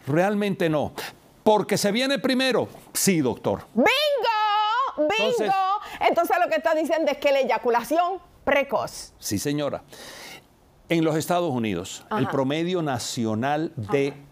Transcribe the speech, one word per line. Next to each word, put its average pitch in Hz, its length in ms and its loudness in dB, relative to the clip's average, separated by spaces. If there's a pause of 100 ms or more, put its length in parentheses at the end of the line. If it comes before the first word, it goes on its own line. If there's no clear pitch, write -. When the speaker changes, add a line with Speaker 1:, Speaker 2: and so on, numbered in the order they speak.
Speaker 1:
"Realmente 190 640 2
no". 147 240 0 (500)
"Porque 208 340 4
se 202 140 2
viene 262 280 0
primero". 247 480 2 (260)
"Sí, 185 260 2
doctor". 110 420 0 (120)
Speaker 2:
¡Bingo! 262 160 4 (1080)
¡Bingo! 302 120 2 (100)
Speaker 1:
Entonces 440 320 0 (480)
Speaker 2:
Entonces 349 440 2
lo 311 60 2
que 320 60 0
está 320 200 0
diciendo 311 360 0
es 269 60 -4
que 285 140 2
la 277 80 4
eyaculación 247 800 0 (240)
precoz. 262 760 -2
Speaker 1:
Sí, - 200 -4
señora. 147 420 -4 (1080)
En 165 160 2
los 160 100 2
Estados 175 360 0
Unidos, 107 600 -4
el 214 140 0
Speaker 2:
Ajá. - 60 -4
Speaker 1:
promedio 160 500 0
nacional 131 960 -2
de 139 360 -2 (180)